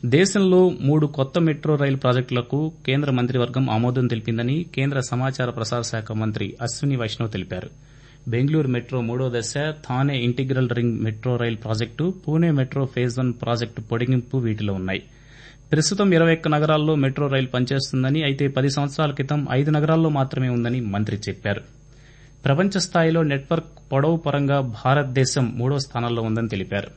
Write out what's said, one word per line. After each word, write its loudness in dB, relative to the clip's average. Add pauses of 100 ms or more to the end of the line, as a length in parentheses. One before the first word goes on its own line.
దేశంలో 4
మూడు 4
కొత్త -2
మెట్రో 2
రైలు 2
ప్రాజెక్టులకు 0 (140)
కేంద్ర 0
మంత్రివర్గం 0
ఆమోదం 2
తెలిపిందని -2
కేంద్ర 0
సమాచార -2
ప్రసార -4
శాఖ -6
మంత్రి -4
అశ్విని -2
వైష్ణవ్ -4
తెలిపారు. -8 (580)
బెంగళూరు 0
మెట్రో -2
మూడో -2
దశ, -4
థానే -2
ఇంటిగ్రల్ 0
రింగ్ 0
మెట్రో -2
రైల్ -2
ప్రాజెక్టు, -4 (140)
పూణే 2
మెట్రో 0
ఫేజ్ -2
వన్ 0 (100)
ప్రాజెక్టు -4
పొడిగింపు -2
వీటిలో -2
ఉన్నాయి. -4 (720)
ప్రస్తుతం 2
ఇరవై 6
ఒక్క 0
నగరాల్లో 2
మెట్రో 0
రైలు 0
పనిచేస్తుందని, 0
అయితే 0
పది 2
సంవత్సరాల -2
క్రితం -2
ఐదు 2
నగరాల్లో 2
మాత్రమే 0
ఉందని 0
మంత్రి -2
చెప్పారు. -4 (840)
ప్రపంచ 2
స్థాయిలో 2
నెట్వర్క్ -2
పొడవు 2
పరంగా 0
భారతదేశం 0
మూడో 0
స్థానంలో -4
ఉందని 0
తెలిపారు. -4